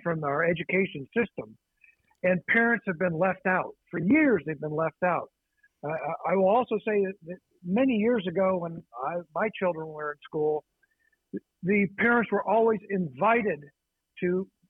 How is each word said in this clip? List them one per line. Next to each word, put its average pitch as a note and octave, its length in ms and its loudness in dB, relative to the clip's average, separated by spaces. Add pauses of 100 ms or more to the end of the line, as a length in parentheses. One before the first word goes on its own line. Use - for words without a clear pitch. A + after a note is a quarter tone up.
from E3 220 -4
our C#3+ 200 0
education E3+ 600 -2 (100)
system, B2+ 400 -4 (680)
and F3+ 240 2
parents A#3 400 2
have F3 120 -4
been E3+ 200 -2
left F#3 280 0
out. F3+ 240 0 (200)
For E3+ 80 -4
years, A3+ 480 4
they've D3+ 140 -6
been D3+ 160 -4
left D#3+ 280 -2
out. D#3 240 0 (540)
Uh, C#3+ 60 -6
I, D#3+ 440 -4
I F#3 40 2
will F#3+ 120 4
also A#3 280 2 (100)
say G#3 180 2
that, F#3+ 100 -6 (120)
that F3 100 -12 (280)
many A#3+ 300 2
years G#3+ 340 2
ago, F#3 300 0
when E3+ 240 -8 (240)
I, E3+ 100 -4 (180)
my G3+ 140 0 (100)
children D#3+ 300 -2
were D3+ 240 -8
in D3 120 -12
school, D3+ 400 -2 (1000)
the G3+ 240 2 (120)
parents A#3 320 2
were G3+ 180 -2
always A3 320 4 (100)
invited F#3 680 0 (600)
to F#3 260 -2 (240)